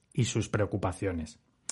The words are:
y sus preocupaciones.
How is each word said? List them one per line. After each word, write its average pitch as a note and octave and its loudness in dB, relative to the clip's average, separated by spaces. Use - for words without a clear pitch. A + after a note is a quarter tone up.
y A#2+ 4
sus - 0
preocupaciones. F#2+ -2